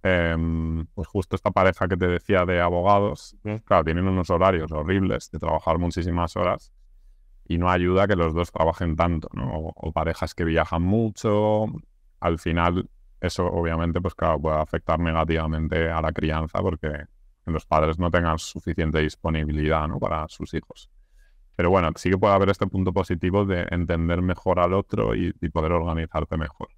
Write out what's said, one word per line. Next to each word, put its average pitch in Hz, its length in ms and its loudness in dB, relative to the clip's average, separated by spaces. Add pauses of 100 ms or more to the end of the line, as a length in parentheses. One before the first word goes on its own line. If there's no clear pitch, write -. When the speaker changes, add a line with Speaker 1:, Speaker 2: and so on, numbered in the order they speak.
Speaker 1:
em, 82 920 0
pues 92 140 -8
justo 98 280 -4
esta 101 140 -2
pareja 92 380 2
que 95 80 0
te 90 100 0
decía 90 400 2
de 90 140 2
abogados, 95 840 0
Speaker 2:
Sí. 107 200 -6
Speaker 1:
claro, 87 200 4
tienen 87 240 0
unos 92 220 0
horarios 85 420 2
horribles 85 580 -2
de 82 80 -10
trabajar 80 400 -2
muchísimas 85 580 -2
horas 90 360 -2 (760)
y 85 100 0
no 90 120 2
ayuda 90 380 4
que 101 80 2
los 82 180 2
dos 85 180 -2
trabajen 82 440 0
tanto, 85 380 0
¿no? 131 240 -6
O, 80 180 -8
o 80 160 -8
parejas 80 420 -4
que 87 100 -2
viajan 82 380 0
mucho, 107 840 0 (540)
al 85 180 0
final 85 500 0 (320)
eso 90 260 -2
obviamente, 85 540 -2
pues 87 140 -4
claro, 80 260 0
puede 78 180 0
afectar 80 420 -2
negativamente 80 880 0
a 82 100 -2
la 80 120 -2
crianza 78 480 -2
porque 87 300 -4 (560)
los 80 200 -4
padres 78 320 2
no 87 120 0
tengan 82 280 2
suficiente 80 600 -4
disponibilidad, 76 880 0
¿no? - 120 -6
Para 78 280 -4
sus - 260 -12
hijos. - 360 -10 (680)
Pero 87 140 2
bueno, 87 260 4
sí - 140 -2
que 95 80 2
puede 101 160 4
haber 98 160 4
este 98 160 0
punto 92 260 0
positivo 92 540 0
de 87 240 -2
entender 85 520 0
mejor 90 380 0
al 87 140 2
otro 110 400 0
y, 92 260 -2
y 82 80 -2
poder 80 240 0
organizarte 82 640 -2
mejor. - 420 -6